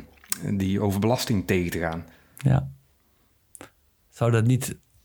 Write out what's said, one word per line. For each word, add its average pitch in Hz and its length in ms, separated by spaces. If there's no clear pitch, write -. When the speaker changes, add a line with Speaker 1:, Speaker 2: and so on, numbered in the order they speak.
Speaker 1:
die 95 280
overbelasting 104 640
tegen 90 240
te 87 80
gaan. 85 260
Speaker 2:
Ja. - 320
Zou 120 220
dat 113 140
niet 123 320